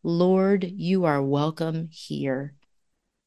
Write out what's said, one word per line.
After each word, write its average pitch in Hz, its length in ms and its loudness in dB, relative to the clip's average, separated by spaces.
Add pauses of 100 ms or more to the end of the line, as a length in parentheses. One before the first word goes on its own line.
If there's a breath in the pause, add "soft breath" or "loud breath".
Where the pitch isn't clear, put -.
"Lord, 185 600 2
you 180 420 0
are 143 160 2
welcome 160 680 -2
here." 139 640 -8 (720)